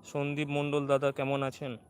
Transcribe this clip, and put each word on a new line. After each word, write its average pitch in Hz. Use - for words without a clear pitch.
সন্দীপ 143
মণ্ডল 143
দাদা, 139
কেমন 139
আছেন? 131